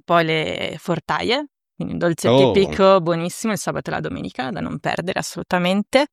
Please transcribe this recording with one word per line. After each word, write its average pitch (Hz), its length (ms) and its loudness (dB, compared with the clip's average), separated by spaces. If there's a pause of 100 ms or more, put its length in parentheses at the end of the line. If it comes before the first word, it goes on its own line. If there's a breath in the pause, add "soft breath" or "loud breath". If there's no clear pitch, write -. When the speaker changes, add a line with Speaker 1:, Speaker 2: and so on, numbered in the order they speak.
Speaker 1:
poi 170 220 4
le 160 520 -2
fortaie, 180 680 -2 (280)
quindi - 200 -8
un 170 60 -6
dolce 170 280 0
Speaker 2:
Oh. 131 240 6
Speaker 1:
tipico 190 480 4
buonissimo 170 540 -2
il 180 40 -4
sabato 147 300 -6
e 156 60 -4
la 151 60 -2
domenica, 156 500 -8
da 165 100 -8
non - 180 -8
perdere - 420 -4
assolutamente. 185 920 0